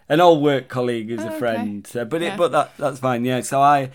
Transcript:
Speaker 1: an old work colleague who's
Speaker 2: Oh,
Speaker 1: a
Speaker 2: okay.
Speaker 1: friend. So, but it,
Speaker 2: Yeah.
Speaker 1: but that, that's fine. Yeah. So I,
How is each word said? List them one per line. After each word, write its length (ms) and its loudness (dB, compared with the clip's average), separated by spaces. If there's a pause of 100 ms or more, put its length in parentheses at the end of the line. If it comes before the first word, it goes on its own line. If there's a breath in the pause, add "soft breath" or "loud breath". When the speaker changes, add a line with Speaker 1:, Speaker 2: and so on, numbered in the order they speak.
Speaker 1:
an 120 4
old 220 6
work 260 0
colleague 420 -4
who's 100 -6
Speaker 2:
Oh, 40 -8
Speaker 1:
a 40 -8
Speaker 2:
okay. 100 -8
Speaker 1:
friend. 480 -6
So, 200 -8
but 160 -4
it, 40 -4
Speaker 2:
Yeah. 120 -6
Speaker 1:
but 140 0
that, 260 0
that's 220 -4
fine. 260 -2
Yeah. 160 -2
So 180 -2
I, 340 4